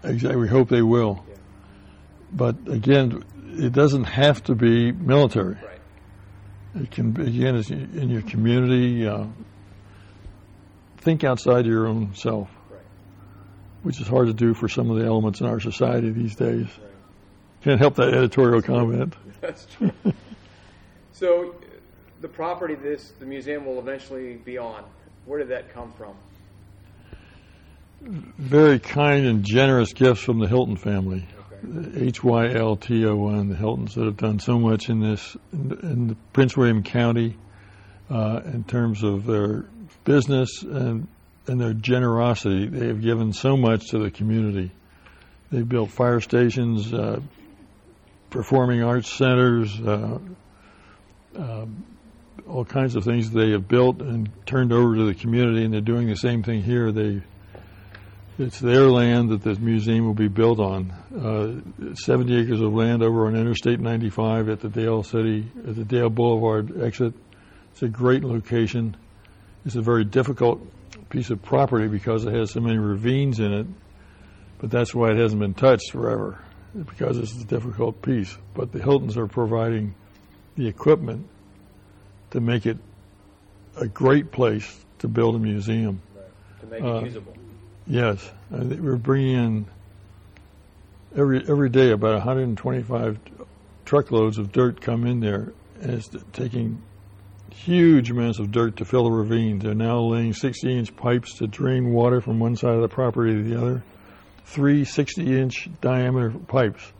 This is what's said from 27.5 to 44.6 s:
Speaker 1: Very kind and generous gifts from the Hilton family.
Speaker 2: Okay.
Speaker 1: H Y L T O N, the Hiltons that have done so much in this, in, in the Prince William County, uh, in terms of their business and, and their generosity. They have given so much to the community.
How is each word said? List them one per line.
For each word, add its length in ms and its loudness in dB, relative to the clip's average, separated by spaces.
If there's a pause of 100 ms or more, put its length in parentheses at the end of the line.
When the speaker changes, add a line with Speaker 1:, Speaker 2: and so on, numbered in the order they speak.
Speaker 1:
Very 760 4
kind 480 2
and 180 2
generous 480 4
gifts 300 4
from 160 0
the 100 0
Hilton 280 2
family. 500 -4 (380)
Speaker 2:
Okay. 420 -6
Speaker 1:
H 180 -4
Y 300 4
L 220 0
T 300 0
O 220 2
N, 220 0
the 60 -4
Hiltons 380 -4
that 100 -2
have 120 -2
done 220 -2
so 200 0
much 300 2
in 120 0
this, 360 -4 (160)
in, 300 -6
in 260 -2
the 60 -4 (180)
Prince 240 2
William 260 4
County, 540 0 (760)
uh, 360 -2
in 180 -8
terms 380 -2
of 240 -2
their 400 -2 (380)
business 580 2
and, 440 -4 (400)
and 140 -2
their 140 -2
generosity. 920 0
They 180 -4
have 160 -4
given 320 0
so 240 2
much 320 2
to 80 -2
the 120 0
community. 600 -2 (800)